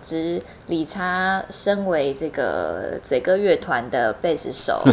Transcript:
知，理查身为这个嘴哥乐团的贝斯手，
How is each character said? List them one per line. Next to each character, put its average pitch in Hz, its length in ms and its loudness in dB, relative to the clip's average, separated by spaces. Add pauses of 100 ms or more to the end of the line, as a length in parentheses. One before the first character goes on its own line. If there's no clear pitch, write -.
知， 165 400 -4 (260)
理 165 160 0
查 185 680 -2
身 202 360 -2
为 147 280 2
这 151 180 -4
个 87 720 -2
嘴 127 200 0
哥 185 160 4
乐 196 180 4
团 123 340 -2
的 117 220 2
贝 160 240 0
斯 - 160 -6
手， - 420 -2